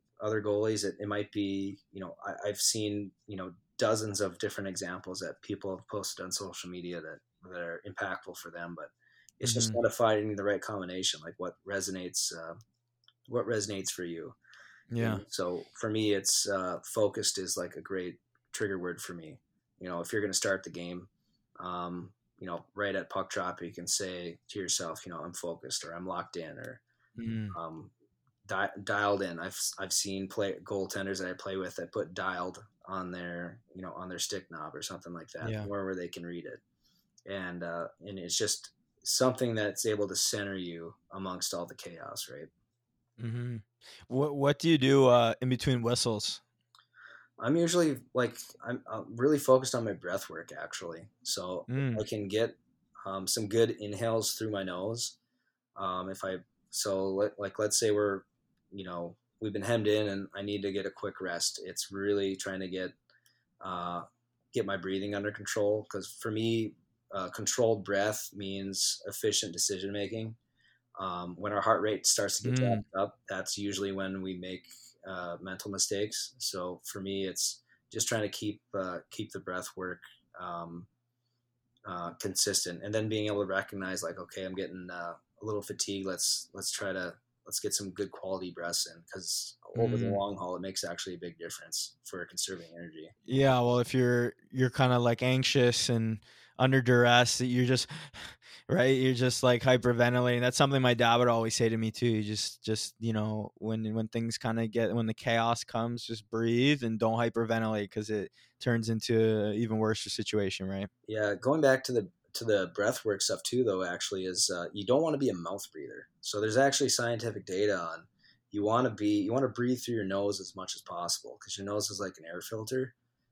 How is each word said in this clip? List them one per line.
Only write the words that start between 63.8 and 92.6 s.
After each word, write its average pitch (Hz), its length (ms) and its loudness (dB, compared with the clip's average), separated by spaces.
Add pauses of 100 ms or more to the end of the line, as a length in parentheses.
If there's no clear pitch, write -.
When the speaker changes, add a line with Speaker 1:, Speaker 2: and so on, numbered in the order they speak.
Speaker 1:
get 110 120 0
my 98 120 -2
breathing 98 380 -2
under 101 160 -2
control. 104 600 0
'Cause 98 160 -6 (140)
for 113 100 -4
me, 113 440 0 (380)
uh, 92 180 -4
controlled 110 540 2
breath 101 480 0
means 98 720 -2
efficient 101 460 0
decision-making. 101 840 -2 (640)
Um, 87 380 -6
when 101 160 -4
our 101 80 2
heart 104 200 6
rate 104 260 2
starts - 300 2
to - 60 -4
get 123 120 2
Speaker 2:
Mm. 117 380 4
Speaker 1:
jacked - 40 -14
up, 101 320 0
that's 95 280 -4
usually 101 360 -2
when 95 300 -4
we 95 140 -4
make, 92 300 -10 (400)
uh, 90 340 -6
mental 95 300 -8
mistakes. 101 680 -2
So 90 460 -6
for 101 160 -10
me, 98 260 -2
it's - 360 -4 (300)
just 107 160 -2
trying 110 140 0
to 101 60 -2
keep, 104 320 -6 (140)
uh, 92 240 -4 (120)
keep - 220 -8
the 95 80 -10
breath 90 360 -6
work, 90 240 -8 (380)
um, 87 480 -10 (1000)
uh, 87 300 -6
consistent, 95 680 -2
and 104 120 -6
then 110 140 0
being 107 180 0
able 101 160 0
to 95 40 -2
recognize, 95 560 -4
like, 85 160 -6
"Okay, 92 260 -10
I'm 92 100 -8
getting, 90 360 -6
uh, 85 260 -8 (240)
a 107 40 -12
little 104 180 -2
fatigued. 98 440 -6
Let's, - 460 -2
let's 95 180 -6
try 98 220 -4
to, 90 240 -6 (280)
let's - 160 -6
get 101 140 -2
some 95 160 -6
good 95 200 -6
quality 92 400 -6
breaths 85 360 -4
in," 85 240 -20
'cause - 460 -6 (200)
over 117 200 2
the 117 80 0
Speaker 2:
Mm. 104 140 0
Speaker 1:
long 98 180 -4
haul, 92 200 -6
it 87 40 -8
makes 95 240 -6
actually 87 300 -8
a 82 40 -14
big 85 200 -12
difference - 640 -8
for 87 200 -10
conserving 85 500 -8